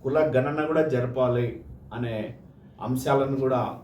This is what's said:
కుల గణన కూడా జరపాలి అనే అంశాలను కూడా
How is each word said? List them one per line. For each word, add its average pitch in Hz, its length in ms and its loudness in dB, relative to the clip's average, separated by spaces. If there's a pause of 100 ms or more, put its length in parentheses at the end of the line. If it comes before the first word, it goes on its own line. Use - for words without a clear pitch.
కుల 139 140 2 (180)
గణన 147 240 2 (100)
కూడా 156 140 4 (100)
జరపాలి 123 540 2 (480)
అనే 117 200 -4 (720)
అంశాలను 135 500 0 (100)
కూడా 123 180 2 (200)